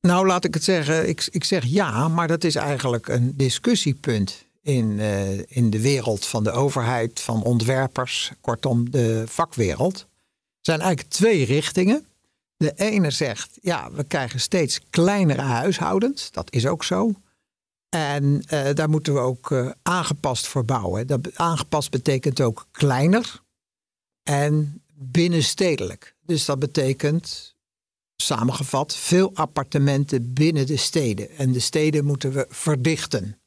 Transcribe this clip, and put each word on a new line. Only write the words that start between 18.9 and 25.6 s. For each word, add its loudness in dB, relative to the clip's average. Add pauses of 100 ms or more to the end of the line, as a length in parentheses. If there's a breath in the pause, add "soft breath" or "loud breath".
moeten 0
we 2
ook, -2
eh, 0 (120)
aangepast -2
voor -2
bouwen. -2
Dat -2
be-, -8
aangepast -2
betekent -2
ook -2
kleiner 0 (800)
en 0 (120)
binnenstedelijk. 0